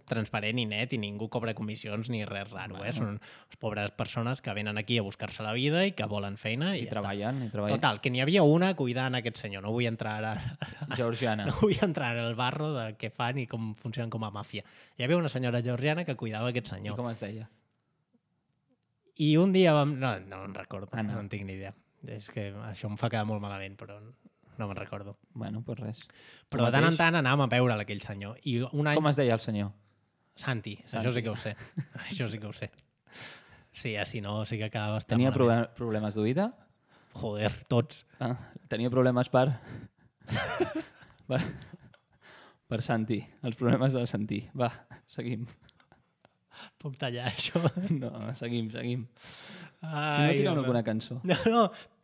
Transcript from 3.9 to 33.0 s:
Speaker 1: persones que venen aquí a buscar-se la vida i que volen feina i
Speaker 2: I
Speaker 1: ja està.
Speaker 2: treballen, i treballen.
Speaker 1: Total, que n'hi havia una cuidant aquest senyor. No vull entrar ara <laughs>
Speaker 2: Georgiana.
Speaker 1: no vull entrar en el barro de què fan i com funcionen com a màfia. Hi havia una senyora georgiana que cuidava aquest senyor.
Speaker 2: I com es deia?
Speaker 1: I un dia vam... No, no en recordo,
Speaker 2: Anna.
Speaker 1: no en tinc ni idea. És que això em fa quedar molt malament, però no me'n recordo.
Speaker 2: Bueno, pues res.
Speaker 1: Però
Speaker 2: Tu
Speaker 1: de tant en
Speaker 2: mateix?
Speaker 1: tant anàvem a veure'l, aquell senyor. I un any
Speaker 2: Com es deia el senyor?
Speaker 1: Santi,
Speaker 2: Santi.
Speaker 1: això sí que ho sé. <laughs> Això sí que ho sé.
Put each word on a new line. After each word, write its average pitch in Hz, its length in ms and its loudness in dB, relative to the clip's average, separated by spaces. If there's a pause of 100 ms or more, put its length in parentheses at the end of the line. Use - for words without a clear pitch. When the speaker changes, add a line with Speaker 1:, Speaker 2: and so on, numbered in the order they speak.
Speaker 1:
persones 120 480 -2
que 107 80 -4
venen 104 240 -4
aquí 107 220 2
a 107 40 2
buscar-se 98 400 -6
la 107 140 -2
vida 151 300 4
i 196 100 -2
que 110 80 -2
volen 101 320 -4
feina 139 400 -2
i 135 60 -2
Speaker 2:
I - 20 -4
Speaker 1:
ja 101 60 -6
està. 107 80 -2
Speaker 2:
treballen, 101 460 -2
i 113 40 -4
treballen. 104 320 0
Speaker 1:
Total, 110 240 2
que 131 80 2
n'hi 127 80 0
havia 170 240 4
una 170 320 6
cuidant 127 400 0
aquest 117 240 -4
senyor. 98 240 -8
No 107 80 -2
vull 120 160 2
entrar 110 320 -4
ara 107 160 -2
<laughs> - 640 -8
Speaker 2:
Georgiana. 113 480 0
Speaker 1:
no 139 140 0
vull 208 180 6
entrar 147 380 0
en 117 80 -2
el 117 100 -2
barro 143 400 -2
de 117 100 -4 (140)
què 113 100 -6
fan 123 300 -2
i 120 80 -4
com 113 260 -6
funcionen 117 380 -6
com 110 120 -4
a 107 60 -6
màfia. 104 320 -8 (360)
Hi 123 100 -2
havia 170 80 6
una 165 160 0
senyora 120 320 0
georgiana 143 400 0
que 139 120 -4
cuidava 113 360 -2
aquest 120 240 -2
senyor. 104 180 -6
Speaker 2:
I 107 60 -6
com 120 80 -4
es 113 160 -8
deia? 110 240 -8 (1700)
Speaker 1:
I 151 160 6
un 185 160 6
dia 180 220 8
vam... 143 260 4
No, 127 200 0
no 95 260 -12
en 98 80 -10
recordo, 98 420 -8
Speaker 2:
Anna. 107 160 -2
Speaker 1:
no 110 80 -4
en 104 80 -8
tinc 98 160 -8
ni 95 140 -8
idea. 98 160 -10 (340)
És 110 240 -12
que 104 140 -6 (240)
això 101 180 -8
em 104 80 -6
fa 117 160 0
quedar 107 160 0
molt 104 140 -2
malament, 98 340 -8
però 104 240 -16
no - 680 -12
me'n 95 100 -6
recordo. 101 400 -10 (160)
Speaker 2:
Bueno, 110 300 -6
pues 123 140 -6
res. 113 220 -8 (480)
Speaker 1:
Però 120 160 4
Speaker 2:
Tu 120 60 6
Speaker 1:
de - 20 2
tant 143 140 8
en 165 80 6
Speaker 2:
mateix? 156 80 0
Speaker 1:
tant 165 180 6
anàvem 139 240 4
a 123 80 4
veure'l, 120 320 4
aquell 101 160 -6
senyor. 101 380 -8 (100)
I 127 60 2 (100)
un 147 240 0
any 147 80 6
Speaker 2:
Com 151 140 6
es 139 100 4
deia 120 160 6
el 110 80 2
senyor? 101 300 0 (600)
Speaker 1:
Santi, 110 520 -6
Speaker 2:
Santi. 113 200 -4
Speaker 1:
això 127 60 2
sí 117 100 0
que 110 60 -2
ho 104 80 -4
sé. 107 160 -6 (280)
<laughs> - 280 -10
Això 131 240 -4
sí 110 80 -8
que 107 80 -10
ho 104 80 -10
sé. - 140 -10 (1040)